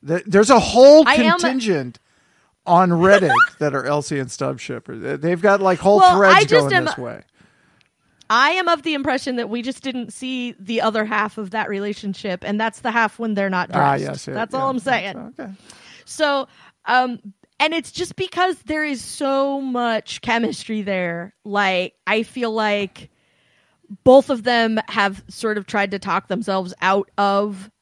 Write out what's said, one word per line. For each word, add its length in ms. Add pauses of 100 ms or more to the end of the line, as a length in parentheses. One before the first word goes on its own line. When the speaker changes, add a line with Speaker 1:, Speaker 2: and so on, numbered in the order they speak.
Speaker 1:
Th-, 180
there's 240
a 100
whole 480
Speaker 2:
I 80
am 100
a 40 (100)
Speaker 1:
contingent 600 (640)
on 240
Reddit 440 (120)
<laughs> 140
that 140
are 120
Elsie 340
and 120
Stubbs 300
shippers. 400
They, 140
they've 260
got, 200
like, 180
whole 200
Speaker 2:
Well, 180
Speaker 1:
threads 180
Speaker 2:
I 60
just 100 (180)
Speaker 1:
going 40
Speaker 2:
am 120
Speaker 1:
this 120
Speaker 2:
a 40
Speaker 1:
way. 220 (1040)
Speaker 2:
I 220
am 160
of 160
the 100
impression 440
that 120
we 120
just 200
didn't 300
see 480
the 220
other 240
half 320
of 140
that 180
relationship, 760
and 140
that's 220
the 100
half 280
when 160
they're 140
not 220
Speaker 1:
Ah, 240
Speaker 2:
dressed. 80
Speaker 1:
yes, 240
yeah, 60
Speaker 2:
That's 200
Speaker 1:
yeah. 60
Speaker 2:
all 100
I'm 100
saying. 600
Speaker 1:
Okay. 100 (540)
Speaker 2:
So, 460 (340)
um, 360 (380)
and 160
it's 160
just 280
because 480
there 180
is 180
so 600
much 580
chemistry 640
there. 540 (100)
Like, 480 (120)
I 180
feel 280
like 580 (960)
both 260
of 140
them 340 (120)
have 400
sort 280
of 80
tried 260
to 80
talk 280
themselves 540
out 360
of 540 (100)